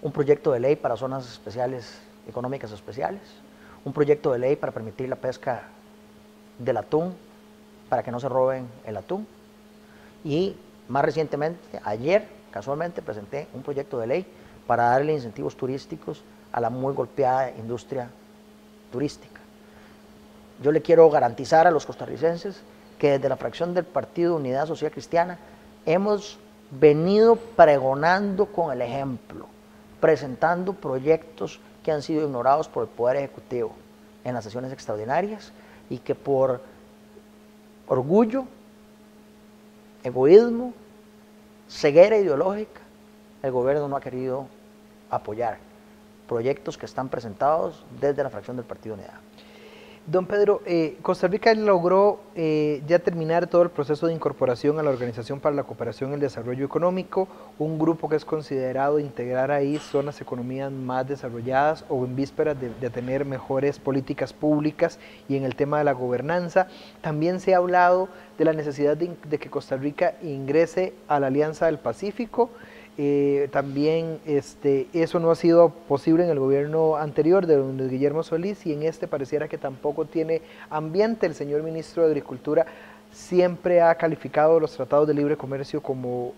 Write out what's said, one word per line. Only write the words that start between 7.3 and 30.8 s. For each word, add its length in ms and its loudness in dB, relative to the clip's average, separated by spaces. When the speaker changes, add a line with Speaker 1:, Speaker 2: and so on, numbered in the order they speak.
Speaker 1:
para 160 -2
que 80 -8
no 80 -4
se 80 -4
roben 400 0
el 120 -8
atún. 280 -8
Y 320 -2
más 160 0
recientemente, 800 -4
ayer, 420 0
casualmente, 500 -8
presenté 520 -10
un 100 -14
proyecto 360 -8
de 80 -4
ley 180 -2
para 220 2
darle 240 2
incentivos 420 -6
turísticos 680 -8
a 60 -2
la 100 0
muy 240 -4
golpeada 580 0
industria 580 -10
turística. 480 -8
Yo 120 2
le 80 2
quiero 280 8
garantizar 560 4
a 60 6
los 140 0
costarricenses 760 -6
que 120 4
desde 180 2
la 80 -2
fracción 360 -6
del 120 0
Partido 500 -2
Unidad 300 -2
Social 260 -6
Cristiana 480 -2
hemos 540 0
venido 680 6
pregonando 1080 4
con 260 -4
el 80 -4
ejemplo, 680 -8
presentando 720 0
proyectos 880 -4